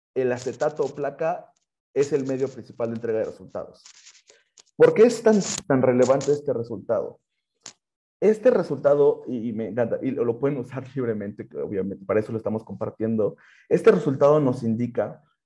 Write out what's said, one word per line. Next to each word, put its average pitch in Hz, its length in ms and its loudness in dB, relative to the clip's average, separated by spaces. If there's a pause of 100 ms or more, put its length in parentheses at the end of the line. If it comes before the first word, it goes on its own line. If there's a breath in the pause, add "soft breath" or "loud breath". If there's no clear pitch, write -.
(140)
el 127 160 0
acetato 127 540 -4
o 135 100 -6
placa 147 560 -6 (420)
es 139 200 0
el 135 140 0
medio 135 200 -2
principal 117 440 -8
de 117 40 -6
entrega 113 240 -4
de 107 60 -2
resultados. - 580 -12 (920 soft breath)
¿Por 160 180 6
qué 208 80 6
es 240 180 4
tan, 220 200 4 (260)
tan 131 160 2
relevante 127 480 4
este 147 220 -2
resultado? 113 680 -6 (1000)
Este 214 320 4
resultado, 143 760 2
y, 120 220 -6
y 117 40 -6
me 107 140 -6
encanta, 110 340 -2
y 131 120 -4
lo, - 120 -2
lo 117 140 -2
pueden 143 200 -2
usar 123 280 -10
<laughs> - 80 -20
libremente, 107 540 -6
que 71 100 -14
obviamente 95 460 -6
para 101 160 0
eso 107 100 -10
lo 113 80 -6
estamos 107 240 -4
compartiendo, 107 760 -4 (320 soft breath)
este 175 220 6
resultado 147 480 2
nos 127 240 0
indica 113 580 -4 (260)